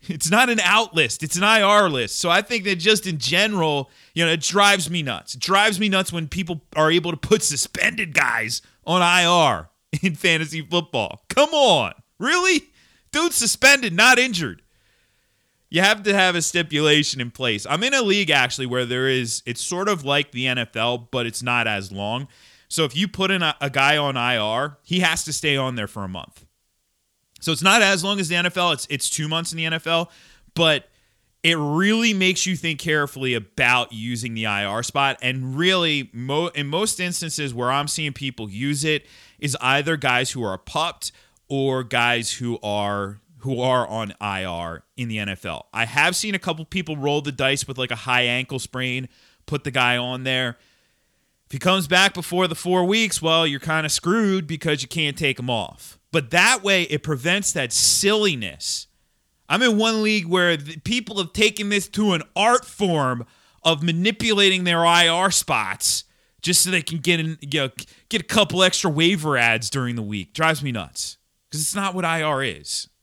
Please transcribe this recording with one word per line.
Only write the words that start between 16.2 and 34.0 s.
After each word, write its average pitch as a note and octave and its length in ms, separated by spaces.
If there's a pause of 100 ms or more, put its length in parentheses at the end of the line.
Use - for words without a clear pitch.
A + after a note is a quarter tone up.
a E3+ 60
stipulation D3+ 800
in A#2+ 100
place. A2+ 380
I'm D#3+ 140
in C4+ 100
a C4+ 80
league, G3+ 300
actually, C3 340
where B2 200
there B2+ 220
is, B2+ 380
it's A#2+ 160
sort F#3 260
of F#3 160
like C#3+ 280
the B2+ 160
N B2+ 100
F A#2 180
L, A#2+ 220
but A#2+ 280
it's A#2 180
not A#2+ 240
as G2 220
long. G#2+ 380 (400)
So - 160
if C3 140
you F#3+ 100
put F#3+ 240
in F#3 120
a, D3+ 180
a C#3+ 80
guy C#3 260
on C#3+ 220
I B2 180
R, A#2 480
he F3+ 160
has E3 240
to D#3 80
stay D3 240
on C3 200
there G#2+ 120
for G2+ 160
a F#2+ 60
month. - 360 (960)
So E3 120
it's D3+ 80
not G3 200
as F#3+ 220
long G3+ 160
as F3+ 80
the F3 80
N F3 120
F F3 100
L. F3+ 160
It's, C3+ 160
it's C#3+ 200
two D3+ 200
months E3 240
in E3 40
the E3 80
N D#3+ 60
F D#3+ 160
L, E3+ 240 (440)
but D#3+ 340 (520)
it E3 120
really F#3+ 600
makes F#3 320
you F#3 120
think D#3+ 220
carefully C#3+ 540
about A#2+ 600
using A#2 400